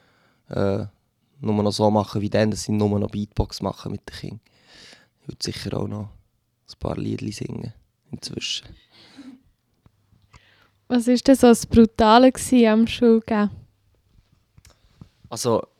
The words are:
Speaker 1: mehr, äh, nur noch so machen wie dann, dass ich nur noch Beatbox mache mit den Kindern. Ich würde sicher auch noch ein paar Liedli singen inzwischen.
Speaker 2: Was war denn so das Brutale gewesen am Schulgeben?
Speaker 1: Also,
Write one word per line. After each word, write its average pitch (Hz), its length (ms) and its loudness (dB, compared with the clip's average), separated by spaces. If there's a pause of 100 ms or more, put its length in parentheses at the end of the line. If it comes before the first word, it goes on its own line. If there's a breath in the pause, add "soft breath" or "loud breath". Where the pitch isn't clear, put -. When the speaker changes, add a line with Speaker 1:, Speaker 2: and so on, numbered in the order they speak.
(480)
Speaker 1:
mehr, 98 340 -4
äh, 101 60 -10 (520)
nur 107 220 -2
noch 104 100 0
so 104 200 2
machen 104 300 -2
wie 104 100 -6
dann, 107 180 0
dass 98 140 -6
ich - 60 -8
nur 104 300 0
noch 101 120 -4
Beatbox 104 500 -6
mache - 300 -8
mit - 180 -14
den - 60 -16
Kindern. - 240 -14 (840 soft breath)
Ich - 60 -20
würde - 160 -14
sicher 98 340 -8
auch 101 100 -6
noch 104 220 -12
ein - 680 -20
paar - 180 -6
Liedli 107 340 -8
singen - 420 -12 (360)
inzwischen. - 560 -12 (2250 soft breath)
Speaker 2:
Was 240 180 -2
war 247 100 2
denn 262 200 4
so 247 120 6
das 233 200 4
Brutale 233 640 6
gewesen 247 340 2
am 220 220 2
Schulgeben? 220 640 0 (1800)
Speaker 1:
Also, 113 360 -2 (140)